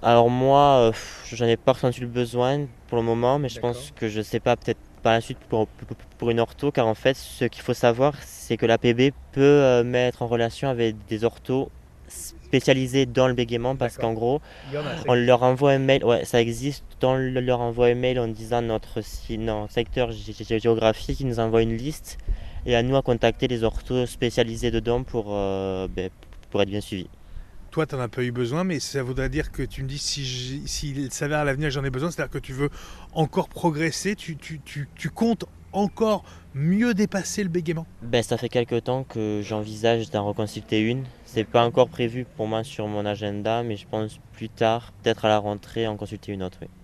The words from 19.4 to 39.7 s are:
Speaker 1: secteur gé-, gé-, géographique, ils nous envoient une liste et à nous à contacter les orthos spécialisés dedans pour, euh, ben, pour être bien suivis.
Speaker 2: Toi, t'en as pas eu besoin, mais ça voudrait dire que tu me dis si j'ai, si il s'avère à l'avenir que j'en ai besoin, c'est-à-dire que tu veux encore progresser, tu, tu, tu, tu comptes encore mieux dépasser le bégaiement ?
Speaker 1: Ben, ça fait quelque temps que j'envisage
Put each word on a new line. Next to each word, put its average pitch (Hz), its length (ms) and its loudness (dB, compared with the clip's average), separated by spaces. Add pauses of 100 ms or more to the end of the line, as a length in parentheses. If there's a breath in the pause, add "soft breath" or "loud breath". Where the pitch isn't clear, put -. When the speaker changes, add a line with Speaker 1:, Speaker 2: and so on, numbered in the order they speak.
Speaker 1:
secteur 120 420 -2
gé-, 107 220 -10
gé-, 113 260 -2
géographique, 110 640 2
ils 135 80 -2
nous 117 100 -2
envoient 113 240 4
une 113 140 0
liste 135 420 -10 (480 loud breath)
et 120 80 2
à 117 80 4
nous 131 140 2
à 135 60 2
contacter 117 440 2
les 123 160 0
orthos 123 440 -2
spécialisés 117 680 -2
dedans 117 320 0
pour, 113 240 -4
euh, 95 600 -2
ben, 92 220 -6 (400)
pour 104 120 -2
être 98 80 0
bien 104 100 -4
suivis. 95 280 -8 (640 soft breath)
Speaker 2:
Toi, 156 140 0
t'en 139 140 -6
as 120 80 -4
pas 123 140 -6
eu 123 100 -2
besoin, 123 320 -4
mais 175 160 -2
ça 135 220 -6
voudrait 131 280 -4
dire 147 200 -4
que - 120 -8
tu 131 200 -8
me 135 60 -6
dis 139 80 -8
si 139 300 -6
j'ai, 127 400 -8
si - 240 -6
il 135 200 -6
s'avère 151 280 -4
à 151 60 0
l'avenir 143 240 -2
que 139 40 -4
j'en 139 100 -4
ai 135 60 -2
besoin, 135 220 -4
c'est-à-dire 156 200 -6
que - 60 -8
tu 135 160 -10
veux 139 160 -2 (460 loud breath)
encore 160 340 -2
progresser, 165 680 -2
tu, 160 220 -12
tu, 156 260 -14
tu, - 320 -12
tu - 140 -8
comptes 226 380 0 (260)
encore 208 500 0 (320 loud breath)
mieux 190 380 2
dépasser 202 500 0
le 190 60 -2
bégaiement ? 165 380 -4 (160)
Speaker 1:
Ben, 117 200 2
ça 120 140 0
fait 117 140 -4
quelque 120 280 2
temps 127 260 -2
que 107 380 -4
j'envisage 107 680 0